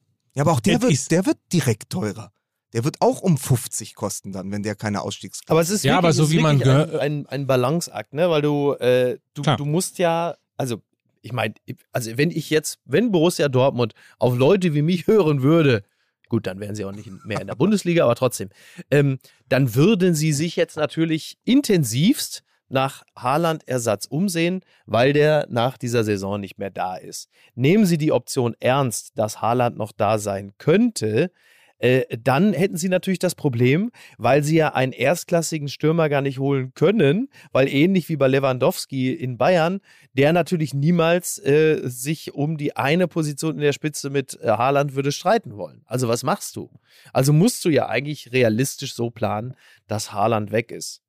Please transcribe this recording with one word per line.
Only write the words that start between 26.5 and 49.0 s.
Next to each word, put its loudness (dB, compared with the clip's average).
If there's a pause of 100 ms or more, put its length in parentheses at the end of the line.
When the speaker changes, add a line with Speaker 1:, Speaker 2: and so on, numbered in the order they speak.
Speaker 3:
mehr -6
da -6
ist. -16 (240)
Nehmen 4
Sie 2
die 0
Option -2
ernst, -2
dass -4
Haaland 0
noch -8
da 0
sein -6
könnte, 0 (500)
äh, 2 (160)
dann 0
hätten -2
Sie -4
natürlich -2
das -2
Problem, 2 (280)
weil 2
Sie 2
ja 2
einen 0
erstklassigen -2
Stürmer 0
gar 0
nicht -4
holen -2
können, 2 (240)
weil 2
ähnlich 2
wie -2
bei 2
Lewandowski 0
in -8
Bayern, 2 (320)
der 4
natürlich 0
niemals, 2
äh, 4
sich -8
um -4
die -4
eine 2
Position -4
in -8
der 4
Spitze -6
mit, -4
äh, 0
Haaland 2
würde -2
streiten -2
wollen. -14
Also -2
was 0
machst -4
du? -12 (460)
Also 4
musst 4
du 2
ja 2
eigentlich -6
realistisch 0
so -4